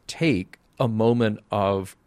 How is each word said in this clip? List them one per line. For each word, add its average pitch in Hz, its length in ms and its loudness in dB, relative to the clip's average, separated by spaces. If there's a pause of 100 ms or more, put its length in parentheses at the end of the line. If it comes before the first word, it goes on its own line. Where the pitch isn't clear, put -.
take 123 520 -2 (200)
a 135 80 0
moment 113 540 2 (100)
of 98 460 -2 (100)